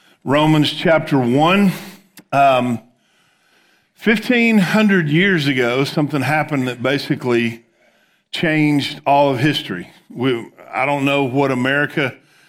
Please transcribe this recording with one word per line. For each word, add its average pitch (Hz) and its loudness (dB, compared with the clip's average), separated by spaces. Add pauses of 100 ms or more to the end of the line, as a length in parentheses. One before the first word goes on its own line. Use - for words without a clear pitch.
(260)
Romans 151 2
chapter 156 0
one, 160 2 (640)
um, 127 2 (1120)
fifteen 226 0
hundred 190 2
years 165 0
ago, 127 0
something 147 -2
happened 143 -2
that 120 -8
basically 123 -2 (680)
changed 151 -2
all 143 2
of 127 -4
history. 110 -4 (200)
We, 117 -4 (180)
I 117 -2
don't 143 -2
know 139 0
what 135 0
America, 135 -2 (320)